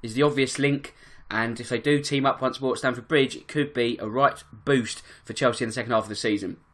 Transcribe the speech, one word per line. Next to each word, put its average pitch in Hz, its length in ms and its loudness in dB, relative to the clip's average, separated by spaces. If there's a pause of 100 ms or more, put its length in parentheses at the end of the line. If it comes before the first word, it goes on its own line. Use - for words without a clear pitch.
is 113 100 -8
the 123 100 2
obvious 139 360 2
link, 139 360 0 (360)
and 117 280 -2
if 120 120 -8
they 123 80 0
do 147 200 2
team 143 280 0
up - 160 0
once 131 180 -2
more 131 120 0
at - 60 -2
Stamford 123 300 -4
Bridge, 139 260 4
it - 140 -16
could 147 240 -2
be 120 260 0
a 104 80 -8
right 120 460 2
boost 120 480 0 (240)
for - 80 -12
Chelsea 123 320 0
in 110 60 -4
the - 20 -10
second 117 200 -4
half 110 100 4
of 104 80 -8
the 107 40 -6
season. 98 440 -2 (160)